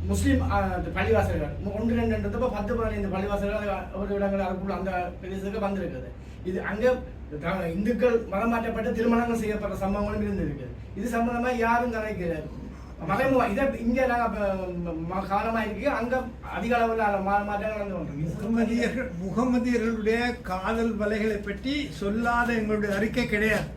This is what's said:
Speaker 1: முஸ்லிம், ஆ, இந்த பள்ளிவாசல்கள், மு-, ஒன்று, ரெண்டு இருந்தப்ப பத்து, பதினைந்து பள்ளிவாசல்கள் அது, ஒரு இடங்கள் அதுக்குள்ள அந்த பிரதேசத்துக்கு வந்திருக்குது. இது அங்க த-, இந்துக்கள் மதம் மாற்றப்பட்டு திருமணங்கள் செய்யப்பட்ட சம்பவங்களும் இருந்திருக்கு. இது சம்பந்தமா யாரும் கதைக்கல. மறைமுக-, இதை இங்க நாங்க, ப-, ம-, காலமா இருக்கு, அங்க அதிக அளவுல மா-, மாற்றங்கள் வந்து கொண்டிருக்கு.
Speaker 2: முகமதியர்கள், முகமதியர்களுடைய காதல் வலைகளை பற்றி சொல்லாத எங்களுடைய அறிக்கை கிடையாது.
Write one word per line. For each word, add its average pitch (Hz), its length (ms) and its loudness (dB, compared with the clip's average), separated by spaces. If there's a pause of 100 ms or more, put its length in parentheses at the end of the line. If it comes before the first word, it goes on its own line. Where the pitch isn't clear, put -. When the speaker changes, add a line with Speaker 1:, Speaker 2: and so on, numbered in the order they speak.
Speaker 1:
முஸ்லிம், 254 420 4
ஆ, 202 100 2 (180)
இந்த 160 180 -2
பள்ளிவாசல்கள், 175 640 2
மு-, 196 160 -4
ஒன்று, 226 240 2
ரெண்டு 226 180 2
இருந்தப்ப 202 360 0
பத்து, 202 240 -2
பதினைந்து 208 360 -2
பள்ளிவாசல்கள் 202 480 0
அது, 190 380 -4
ஒரு 196 160 -4
இடங்கள் 196 320 0
அதுக்குள்ள 185 320 -4
அந்த 190 140 -4 (240)
பிரதேசத்துக்கு 196 500 -4
வந்திருக்குது. 185 420 -4 (360)
இது 185 180 -4
அங்க 214 240 0 (500)
த-, 175 360 -2
இந்துக்கள் 226 440 2 (120)
மதம் 214 240 0
மாற்றப்பட்டு 220 440 -2
திருமணங்கள் 233 460 2
செய்யப்பட்ட 208 340 -2
சம்பவங்களும் 208 500 0
இருந்திருக்கு. 147 400 -2 (280)
இது 226 160 -4
சம்பந்தமா 240 480 2
யாரும் 233 360 2
கதைக்கல. 175 460 -2 (640)
மறைமுக-, 247 480 4
இதை 269 120 2 (180)
இங்க 247 260 2
நாங்க, 240 240 2
ப-, 202 200 0 (540)
ம-, 185 220 -2
காலமா 220 360 2
இருக்கு, 202 280 -2
அங்க 240 240 0 (360)
அதிக 196 240 0
அளவுல 226 320 4 (160)
மா-, 196 220 2
மாற்றங்கள் 208 360 -2
வந்து 190 160 -4
கொண்டிருக்கு. 147 300 -4
Speaker 2:
முகமதியர்கள், 233 840 0 (100)
முகமதியர்களுடைய 226 1000 2 (240)
காதல் 220 540 0
வலைகளை 208 420 0
பற்றி 208 360 -4 (200)
சொல்லாத 233 600 2
எங்களுடைய 208 400 0
அறிக்கை 220 320 2
கிடையாது. 208 500 2